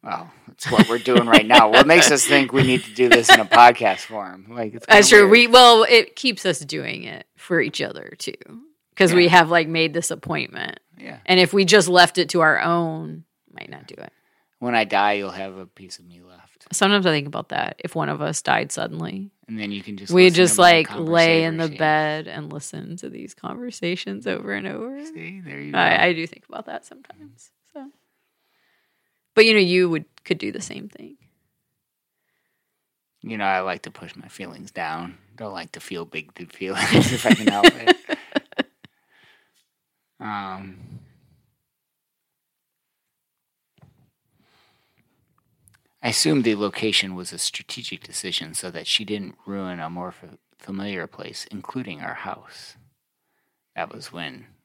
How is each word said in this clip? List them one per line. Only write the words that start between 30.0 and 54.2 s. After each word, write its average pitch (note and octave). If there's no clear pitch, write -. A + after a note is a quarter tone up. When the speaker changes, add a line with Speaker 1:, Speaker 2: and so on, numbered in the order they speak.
Speaker 2:
could E3
do -
the -
same -
thing. -
Speaker 1:
You A2
know, G#2
I F#2+
like F#2+
to -
push -
my F3+
feelings -
down. E2+
Don't G#2
like E2+
to -
feel E2+
big, D#2
deep E2+
feelings F#2+
<laughs> -
if -
I -
can G#3+
help G#3
it. -
Speaker 2:
<laughs> -
Speaker 1:
Um, G2
I B2+
assumed D3
the A2
location G2+
was F2+
a E2+
strategic -
decision E2
so F2+
that E2+
she -
didn't G2+
ruin F#2
a D#2+
more F2
fa-, -
familiar G2
place, -
including G#2+
our -
house. -
That E2
was -
when D#2